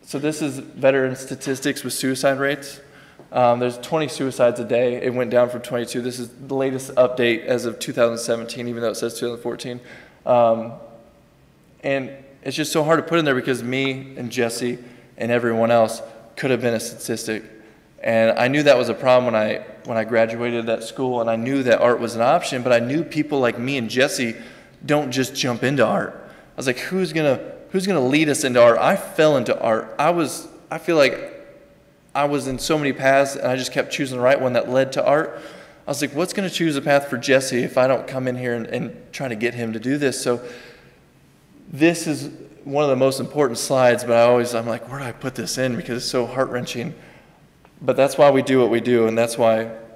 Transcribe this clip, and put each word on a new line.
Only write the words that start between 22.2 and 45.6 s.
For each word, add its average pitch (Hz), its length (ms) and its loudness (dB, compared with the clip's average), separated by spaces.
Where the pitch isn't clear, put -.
option, 143 400 2
but 123 100 2
I 120 60 6
knew 131 260 -2
people 147 360 -2
like 113 180 0
me 131 180 -4
and 113 140 -4
Jesse 127 460 -2
don't 147 240 0
just 127 240 -2
jump 120 280 -4
into 127 220 2
art. 101 300 -2
I - 320 -20
was 127 100 -6
like, 127 120 -2
"Who's 180 340 -4
gonna, 151 280 0
who's 190 140 -2
gonna 185 140 0
lead 147 300 2
us 135 120 0
into 123 200 6
art?" 117 160 8
I 160 180 2
fell 156 400 2
into 117 240 0
art. 113 380 -2
I 147 100 2
was, 170 400 -2
I 160 80 -8
feel 165 180 0
like - 380 2
I 139 100 0
was 143 240 -2
in 127 100 -6
so 156 200 0
many 143 160 -2
paths, 135 420 4
and - 120 -2
I 127 80 0
just 127 140 -4
kept - 220 -4
choosing 131 240 -4
the 123 80 -2
right 139 160 6
one 127 140 0
that 120 160 0
led 131 220 2
to 147 120 -2
art. 151 340 2
I - 40 -6
was 135 100 -4
like, 135 140 -4
"What's 175 180 -2
gonna 196 160 -4
choose 165 280 0
a 139 40 -2
path 143 280 2
for 127 100 -4
Jesse 131 460 2
if 120 120 -4
I 127 100 6
don't 131 200 0
come 131 200 -6
in 123 100 -4
here 123 180 -4
and, 113 120 -6
and 120 300 -6
try 139 160 -6
to 117 80 -6
get 117 160 -2
him 117 220 -6
to 113 40 -6
do 127 200 -2
this?" 139 200 0
So 120 220 -2
this 165 380 2
is 135 220 -6
one 139 180 0
of 147 80 2
the 131 60 4
most 131 240 2
important 143 380 -2
slides, 123 440 2
but 117 140 2
I 117 60 6
always, 120 320 4
I'm 117 120 -2
like, 117 240 -6
"Where 135 80 -10
do 143 60 -10
I 117 80 -8
put - 240 -8
this - 200 -6
in?" 131 200 -2